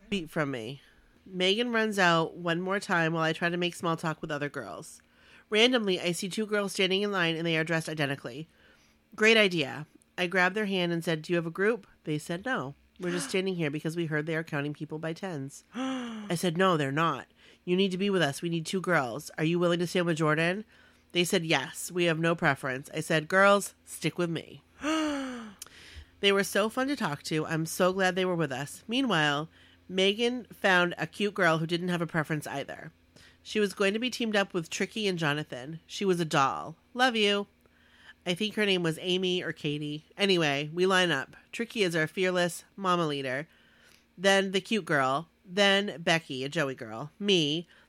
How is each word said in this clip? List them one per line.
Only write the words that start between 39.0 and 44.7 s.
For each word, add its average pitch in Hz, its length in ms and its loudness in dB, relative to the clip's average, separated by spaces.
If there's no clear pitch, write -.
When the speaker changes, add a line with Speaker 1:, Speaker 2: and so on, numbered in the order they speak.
Speaker 1:
Amy 180 400 0
or 160 120 -6
Katie. 151 540 -6
Anyway, 156 560 2
we 180 120 2
line 185 240 4
up. 135 280 -4
Tricky 226 300 -2
is 175 120 0
our 156 100 2
fearless 180 600 0
mama 180 320 2
leader. 139 400 -4
Then 196 340 4
the 190 80 0
cute 202 240 0